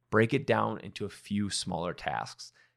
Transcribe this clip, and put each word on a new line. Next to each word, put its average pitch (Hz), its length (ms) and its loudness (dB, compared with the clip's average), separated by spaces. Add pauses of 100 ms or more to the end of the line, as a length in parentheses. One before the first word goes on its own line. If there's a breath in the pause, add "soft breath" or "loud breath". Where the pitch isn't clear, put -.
(140)
break 113 180 6
it - 140 0
down 110 360 2
into 104 240 -10
a 98 40 -8
few 101 400 -2
smaller 87 420 -4
tasks. - 600 -6 (260 soft breath)